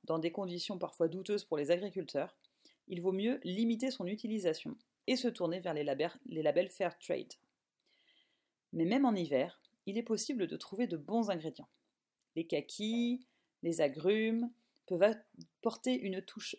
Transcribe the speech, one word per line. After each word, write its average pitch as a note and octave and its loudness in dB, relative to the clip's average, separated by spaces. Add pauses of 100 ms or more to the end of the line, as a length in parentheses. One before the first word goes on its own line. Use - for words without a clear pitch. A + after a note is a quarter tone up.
dans E3 0
des E3 0
conditions F3+ -4
parfois E3 0
douteuses F#3+ -2
pour - -2
les D3 0
agriculteurs, F3 -2 (500)
il F3 -6
vaut F#3 2
mieux A3+ 0
limiter A3+ 0
son G3 -4
utilisation G3 -2 (300)
et C4 2
se B3 0
tourner F3+ 0
vers F3 -2
les D3 0
labels, C#3+ 0 (140)
les D#3+ -4
labels D#3 4
Fair - -2
Trade. - -4 (1400)
Mais E3 2
même B3+ 4
en A3+ 4
hiver, D3+ 0 (280)
il G3 -4
est A3+ 0
possible A3+ 0
de D#3+ -6
trouver A3 -2
de E3+ -2
bons G3+ 0
ingrédients. D#3+ -6 (640)
Les E3 -2
kakis, A#3 0 (360)
les E3 0
agrumes G#3+ 2 (320)
peuvent F3 0
apporter A3 0
une G3 -2
touche - -10